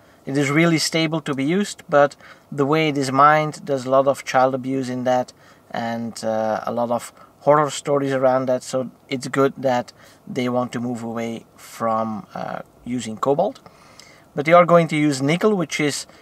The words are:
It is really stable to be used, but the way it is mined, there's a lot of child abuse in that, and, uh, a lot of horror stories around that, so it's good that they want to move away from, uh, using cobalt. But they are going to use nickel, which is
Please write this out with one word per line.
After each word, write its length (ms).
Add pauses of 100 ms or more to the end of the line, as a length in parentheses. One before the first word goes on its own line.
(260)
It 100
is 120
really 300
stable 440
to 120
be 100
used, 440
but 260 (380)
the 120
way 240
it 80
is 140
mined, 540
there's 220
a 40
lot 160
of 180
child 300
abuse 340
in 160
that, 280 (400)
and, 500
uh, 420
a 80
lot 180
of 220 (280)
horror 300
stories 420
around 340
that, 160
so 280 (180)
it's 180
good 300
that 360 (340)
they 220
want 240
to 80
move 220
away 440 (100)
from, 800
uh, 260 (240)
using 320
cobalt. 440 (760)
But 80
they 80
are 140
going 220
to 80
use 240
nickel, 360
which 240
is 260 (160)